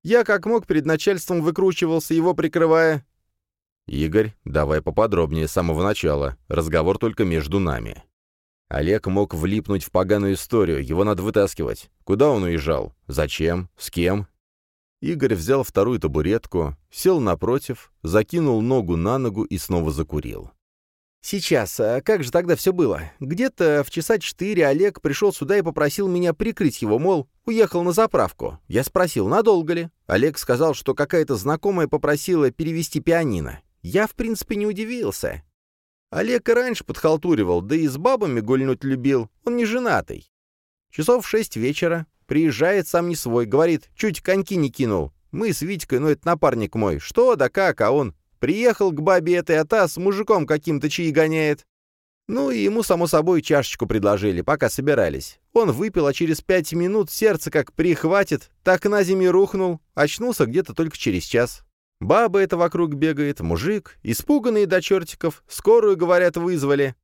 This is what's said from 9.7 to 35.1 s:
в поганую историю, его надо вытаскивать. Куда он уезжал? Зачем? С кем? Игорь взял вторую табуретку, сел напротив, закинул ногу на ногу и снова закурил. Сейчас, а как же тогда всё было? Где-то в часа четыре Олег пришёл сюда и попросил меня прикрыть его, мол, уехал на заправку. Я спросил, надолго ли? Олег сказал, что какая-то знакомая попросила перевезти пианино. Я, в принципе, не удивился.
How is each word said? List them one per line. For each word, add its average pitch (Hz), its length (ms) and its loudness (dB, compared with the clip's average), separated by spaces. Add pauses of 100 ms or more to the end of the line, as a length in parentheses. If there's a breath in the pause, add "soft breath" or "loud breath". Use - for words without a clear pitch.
в - 80 -16
поганую 98 420 0
историю, 85 500 0
его 80 200 0
надо 101 180 0
вытаскивать. 95 720 -2 (140)
Куда 117 240 2
он 113 120 2
уезжал? 78 540 -2 (120)
Зачем? 80 720 -2
С - 140 -14
кем? 95 340 -2 (760)
Игорь 139 360 -2
взял 123 280 0
вторую 110 360 0
табуретку, 78 760 -2 (140)
сел 180 300 0
напротив, 117 720 -4 (100)
закинул 110 640 0
ногу 113 320 0
на 104 240 0
ногу 101 240 -4
и 95 160 -6
снова 85 320 -2
закурил. 64 580 -8 (720)
Сейчас, 160 580 -2
а 139 220 2
как 202 220 0
же 120 80 -8
тогда 175 240 2
всё 190 180 0
было? 107 300 0 (160)
Где-то 151 680 0
в - 60 -18
часа 202 260 0
четыре 175 480 -2
Олег 170 360 2
пришёл 160 300 0
сюда 190 280 -2
и - 20 0
попросил 165 460 -2
меня 175 260 0
прикрыть - 480 -2
его, 110 160 2
мол, 165 320 0 (160)
уехал 214 380 2
на 180 80 0
заправку. 165 680 0 (100)
Я 110 160 0
спросил, 156 440 0
надолго 175 460 2
ли? 170 160 -4 (180)
Олег 135 320 0
сказал, 139 340 0
что - 220 -4
какая-то 147 400 0
знакомая 147 520 -2
попросила 147 600 0
перевезти 160 520 -4
пианино. 107 600 -2 (220)
Я, 190 240 0
в - 80 -12
принципе, 226 400 -6
не 208 100 -4
удивился. 214 800 -6 (680)